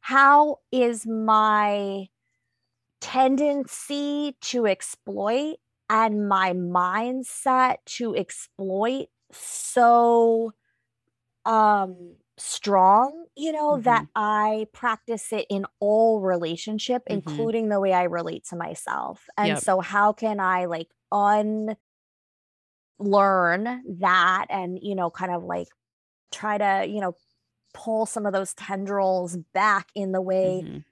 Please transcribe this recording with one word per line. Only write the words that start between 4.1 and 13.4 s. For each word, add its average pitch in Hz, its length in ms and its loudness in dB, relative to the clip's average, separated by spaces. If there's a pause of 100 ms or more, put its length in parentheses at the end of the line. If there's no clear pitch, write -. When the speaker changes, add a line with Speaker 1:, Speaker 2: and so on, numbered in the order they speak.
Speaker 1:
to 240 260 -2
exploit 214 920 -4 (340)
and 214 380 2
my 190 240 2
mindset 226 1200 0 (100)
to 233 300 -6
exploit 196 920 -6 (240)
so, 233 1200 2 (960)
um, 196 680 2 (220)
strong, 208 880 4 (100)
you 311 160 -4